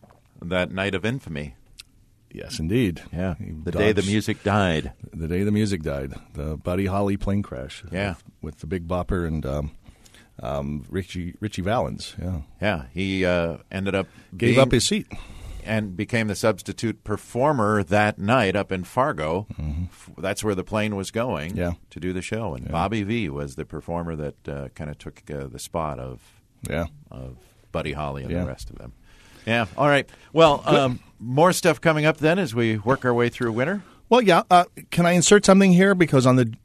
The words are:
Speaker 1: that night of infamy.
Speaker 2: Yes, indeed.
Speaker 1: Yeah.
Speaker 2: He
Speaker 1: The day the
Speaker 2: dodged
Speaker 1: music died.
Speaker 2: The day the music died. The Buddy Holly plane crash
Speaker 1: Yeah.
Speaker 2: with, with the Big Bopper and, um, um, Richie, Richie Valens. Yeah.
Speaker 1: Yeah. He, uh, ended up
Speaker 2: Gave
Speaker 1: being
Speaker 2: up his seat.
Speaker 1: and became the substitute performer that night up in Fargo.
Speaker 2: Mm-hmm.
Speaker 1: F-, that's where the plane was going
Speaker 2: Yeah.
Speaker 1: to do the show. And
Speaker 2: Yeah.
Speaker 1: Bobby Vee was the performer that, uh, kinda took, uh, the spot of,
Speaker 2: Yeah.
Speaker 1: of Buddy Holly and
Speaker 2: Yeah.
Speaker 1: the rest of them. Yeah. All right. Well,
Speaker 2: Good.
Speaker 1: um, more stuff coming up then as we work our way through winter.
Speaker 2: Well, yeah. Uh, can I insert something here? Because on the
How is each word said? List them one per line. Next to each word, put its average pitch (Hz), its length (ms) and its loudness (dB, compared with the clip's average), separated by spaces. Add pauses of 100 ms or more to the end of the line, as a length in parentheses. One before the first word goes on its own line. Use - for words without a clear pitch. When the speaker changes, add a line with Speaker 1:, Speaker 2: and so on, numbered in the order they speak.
(420)
Speaker 1:
that 90 300 -2
night 95 220 -2
of 90 100 -4
infamy. 80 500 -6 (760)
Speaker 2:
Yes, - 260 -12
indeed. 90 420 0 (120)
Speaker 1:
Yeah. 90 260 -4
Speaker 2:
He 92 140 -12
Speaker 1:
The 80 180 -8
day 101 220 2
the 101 80 0
Speaker 2:
dodged 95 80 0
Speaker 1:
music 104 340 -2
died. 98 500 0 (200)
Speaker 2:
The 80 160 -8
day 90 160 -2
the 104 80 0
music 101 300 0
died. 69 320 -6 (180)
The 73 240 -6
Buddy 92 300 -2
Holly 98 300 0
plane 101 260 0
crash 67 500 -12
Speaker 1:
Yeah. 98 220 -4
Speaker 2:
with, - 100 -20 (180)
with 78 180 -12
the 80 60 -12
Big 85 220 -6
Bopper 90 380 -2
and, 80 200 -4
um, 73 240 -4 (720)
um, 71 460 -6
Richie, 90 520 -8
Richie 104 220 -6
Valens. 90 580 -4
Yeah. 87 200 -6 (200)
Speaker 1:
Yeah. 131 220 0 (100)
He, 95 320 -2
uh, 87 340 0 (120)
ended 95 240 -4
up 95 140 0 (280)
Speaker 2:
Gave 117 180 2
Speaker 1:
being 123 60 4
Speaker 2:
up 131 120 4
his 123 120 4
seat. 208 220 0 (600)
Speaker 1:
and 107 300 -4
became 110 300 -2
the 101 80 -2
substitute 107 720 -2
performer 107 800 0
that 104 340 2
night 101 380 2
up 98 160 -2
in 92 120 -4
Fargo. 95 720 -2
Speaker 2:
Mm-hmm. 76 300 -6
Speaker 1:
F-, - 340 -14
that's 95 260 -4
where 104 120 0
the 92 80 -2
plane 107 320 -2
was 95 140 -6
going 95 460 -4
Speaker 2:
Yeah. 87 180 -2 (160)
Speaker 1:
to - 100 -16
do 90 120 -4
the 90 80 -4
show. 110 340 -6
And 62 120 -10
Speaker 2:
Yeah. 71 60 -8
Speaker 1:
Bobby 98 320 -2
Vee 107 260 -2
was 71 240 -8
the 78 100 -8
performer 82 520 -8
that, 73 320 -10
uh, 69 260 -8
kinda 73 220 -10
took, - 340 -18
uh, 69 160 -8
the 64 140 -14
spot 76 400 -6
of, 64 200 -12 (480)
Speaker 2:
Yeah. 82 180 -2 (260)
Speaker 1:
of 64 240 -14 (360)
Buddy 76 200 -6
Holly 69 320 -8
and 78 80 -8
Speaker 2:
Yeah. 85 100 -2
Speaker 1:
the 87 60 -4
rest - 220 -12
of - 60 -18
them. 58 160 -18 (540)
Yeah. 113 200 0 (120)
All 143 100 4
right. 143 200 2 (240)
Well, 151 340 6
Speaker 2:
Good. 151 80 4
Speaker 1:
um, 135 260 2 (200)
more 143 320 4
stuff 170 280 2
coming 156 260 2
up 156 120 4
then 156 200 4
as 139 160 -2
we 113 240 2
work 123 260 0
our 123 100 2
way 120 160 2
through 117 220 -2
winter. 156 300 -2 (280)
Speaker 2:
Well, 247 120 8
yeah. 185 280 6
Uh, 180 140 8 (260)
can 175 160 4
I 170 60 4
insert 202 340 8
something 190 260 8
here? 190 220 6
Because 147 320 4
on 127 100 6
the 120 160 2 (120)